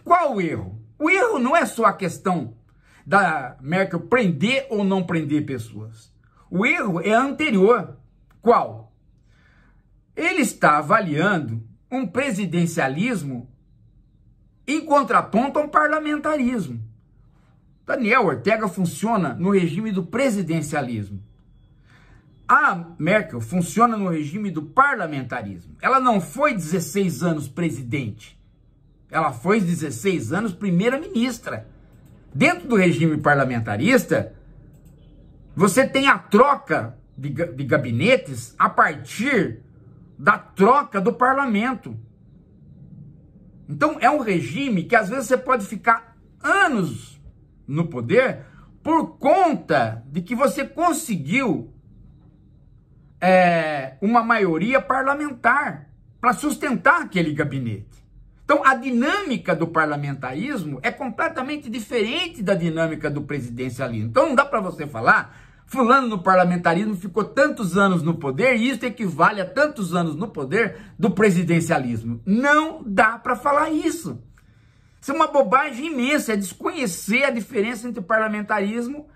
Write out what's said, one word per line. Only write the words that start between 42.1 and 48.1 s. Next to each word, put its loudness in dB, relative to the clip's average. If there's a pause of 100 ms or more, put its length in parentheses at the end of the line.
Então, 0
é 4
um 2
regime -2
que 2
às 2
vezes -4
você 2
pode -2
ficar -2 (260)
anos 0 (420)
no -2
poder 0 (380)